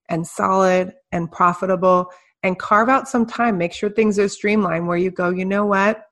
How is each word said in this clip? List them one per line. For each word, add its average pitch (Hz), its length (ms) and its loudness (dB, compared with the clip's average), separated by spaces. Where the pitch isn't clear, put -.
and 170 200 -4
solid 190 680 2
and 170 200 -4
profitable, 180 800 2
and 185 160 -2
carve 220 300 2
out 269 200 0
some 233 160 0
time. 226 320 -2
Make 170 160 -2
sure 208 160 -4
things 208 300 0
are 202 100 2
streamlined 185 580 -2
where 175 100 -2
you 185 120 0
go, 180 200 -2
"You 185 160 -4
know 202 200 0
what? 202 460 0